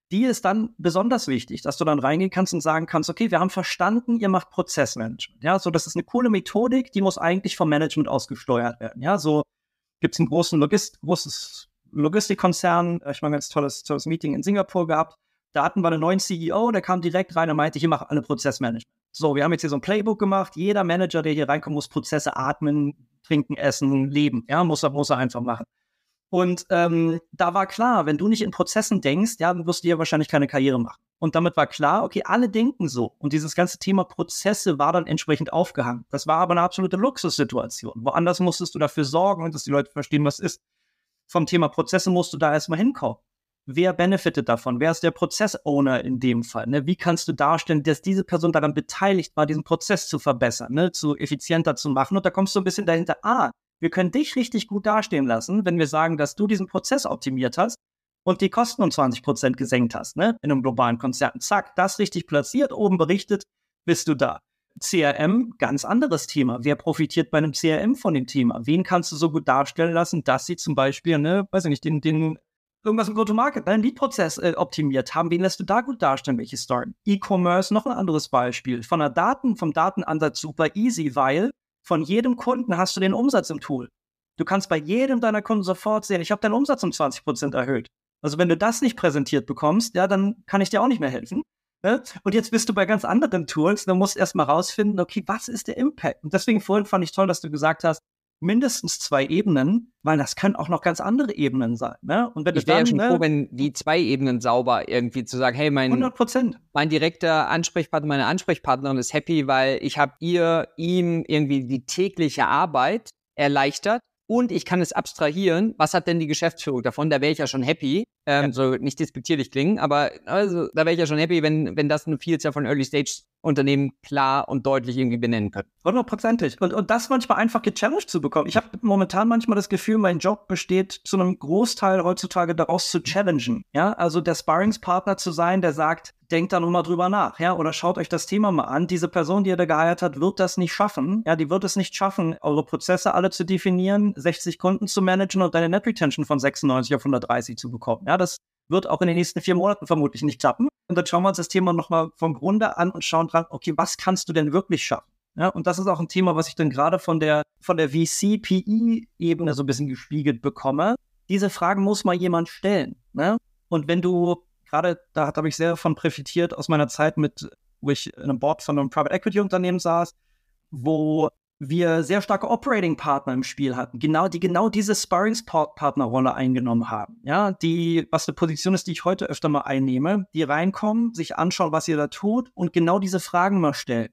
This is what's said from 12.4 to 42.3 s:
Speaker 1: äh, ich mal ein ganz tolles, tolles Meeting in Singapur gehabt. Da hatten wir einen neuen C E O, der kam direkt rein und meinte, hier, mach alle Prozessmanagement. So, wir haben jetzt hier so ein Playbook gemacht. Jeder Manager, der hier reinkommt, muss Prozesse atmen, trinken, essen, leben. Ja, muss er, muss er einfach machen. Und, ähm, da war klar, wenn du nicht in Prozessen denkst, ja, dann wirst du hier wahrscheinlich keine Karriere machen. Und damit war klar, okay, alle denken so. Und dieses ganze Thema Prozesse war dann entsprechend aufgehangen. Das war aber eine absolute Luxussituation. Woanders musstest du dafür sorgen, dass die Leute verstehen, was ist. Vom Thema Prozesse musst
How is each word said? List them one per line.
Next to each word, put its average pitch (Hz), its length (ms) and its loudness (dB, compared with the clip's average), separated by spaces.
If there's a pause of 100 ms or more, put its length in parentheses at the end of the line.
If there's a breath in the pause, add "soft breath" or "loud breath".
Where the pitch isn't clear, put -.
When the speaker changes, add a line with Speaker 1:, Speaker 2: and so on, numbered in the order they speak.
Speaker 1:
äh, 143 120 -8
ich - 100 -10
mal 151 60 -2
ein 147 40 0
ganz 143 160 -4
tolles, - 360 -4
tolles 143 200 -4
Meeting 160 300 -2
in 147 80 -4
Singapur 190 440 0
gehabt. 160 280 -2 (400)
Da 147 100 2
hatten 175 160 0
wir 170 80 2
einen 160 120 0
neuen 175 180 2
C 185 160 -4
E 165 180 -4
O, 233 180 2
der 202 120 0
kam 185 180 -2
direkt 175 340 -2
rein 165 140 0
und 156 80 0
meinte, 151 220 0
hier, 160 100 0
mach 151 140 0
alle 147 180 -2
Prozessmanagement. 123 640 -4 (280)
So, 156 220 0
wir 143 100 2
haben 165 80 2
jetzt 165 100 -2
hier 160 80 -2
so 143 60 -2
ein 127 60 -4
Playbook 208 360 -2
gemacht. 196 380 0
Jeder 196 280 0
Manager, 170 380 0
der 156 100 0
hier 147 160 0
reinkommt, 151 240 0
muss 147 160 -4
Prozesse - 480 -2
atmen, 143 720 -2 (140)
trinken, - 340 -2
essen, 139 540 0
leben. 139 360 0
Ja, 151 160 0
muss 160 200 0
er, 147 80 2
muss 143 180 -2
er 143 80 2
einfach 123 240 -2
machen. 120 240 -4 (640)
Und, 180 400 0
ähm, 165 500 2 (120)
da 175 200 0
war 190 140 0
klar, 220 400 2
wenn 151 100 2
du 170 100 0
nicht 226 140 2
in 196 120 -4
Prozessen 202 500 0
denkst, 175 360 2
ja, 170 140 2
dann 170 140 -4
wirst 170 180 -2
du 165 40 2
hier 170 100 4
wahrscheinlich 156 300 0
keine 143 180 2
Karriere 135 340 2
machen. 117 160 -4 (220)
Und 160 160 -2
damit 170 240 2
war 147 80 4
klar, 151 380 0
okay, - 200 -4
alle 240 240 2
denken 220 400 0
so. 120 300 -2
Und 143 160 -4
dieses 156 200 -2
ganze - 240 0
Thema 190 260 0
Prozesse - 760 -2
war 143 160 2
dann 175 120 0
entsprechend 151 460 -2
aufgehangen. 123 560 -2
Das - 180 -6
war 156 120 2
aber 175 140 2
eine 175 100 2
absolute 185 340 -2
Luxussituation. 147 1000 -2
Woanders 170 440 0
musstest 175 340 0
du - 40 -6
dafür 151 260 0
sorgen, 165 480 0
dass 151 120 -10
die - 60 -6
Leute 143 200 2
verstehen, 147 340 0
was 143 140 0
ist. - 240 -6 (640)
Vom 262 160 0
Thema 165 240 2
Prozesse 175 400 0
musst 175 240 2